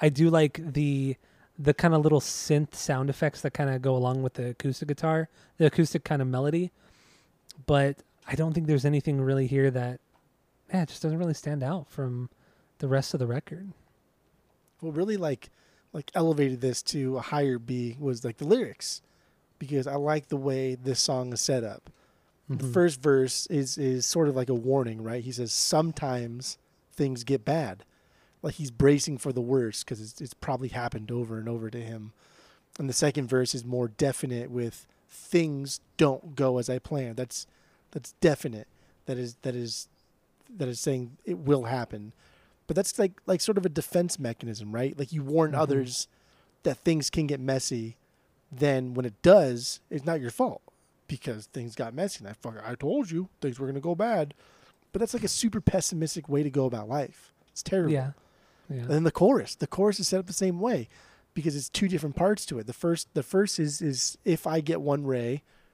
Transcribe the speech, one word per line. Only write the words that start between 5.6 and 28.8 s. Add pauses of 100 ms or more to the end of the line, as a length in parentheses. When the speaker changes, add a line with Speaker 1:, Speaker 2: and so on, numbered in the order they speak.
Speaker 1:
acoustic
kinda
melody. (920)
But (300)
I
don't
think
there's
anything
really
here
that, (760)
yeah,
it
just
doesn't
really
stand
out
from (500)
the
rest
of
the
record. (1080)
Speaker 2:
What
really,
like, (420)
like,
elevated
this
to
a
higher
B
was,
like,
the
lyrics, (560)
because
I
like
the
way
this
song
is
set
up. (600)
The
Speaker 1:
Mm-hmm.
Speaker 2:
first
verse
is,
is
sort
of
like
a
warning,
right?
He
says,
"Sometimes (340)
things
get
bad." (560)
Like,
he's
bracing